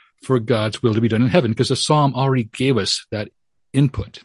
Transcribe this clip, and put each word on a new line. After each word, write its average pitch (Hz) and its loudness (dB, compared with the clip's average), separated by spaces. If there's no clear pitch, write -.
for 131 0
God's 113 -2
will 113 2
to 110 0
be 113 2
done 110 2
in 127 2
heaven, 123 2
'cause 117 0
the 131 -2
Psalm 147 0
already 131 0
gave 131 -2
us - -4
that 104 -8
input. 139 -2